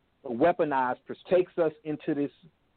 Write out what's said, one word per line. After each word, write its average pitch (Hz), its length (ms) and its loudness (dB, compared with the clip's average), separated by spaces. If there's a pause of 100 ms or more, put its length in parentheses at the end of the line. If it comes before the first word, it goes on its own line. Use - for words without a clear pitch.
(240)
a 135 60 -8
weaponized 135 760 0
pers-, 123 120 -12 (100)
takes 180 300 2
us 160 140 0 (120)
into 151 300 -4
this 143 160 -2 (460)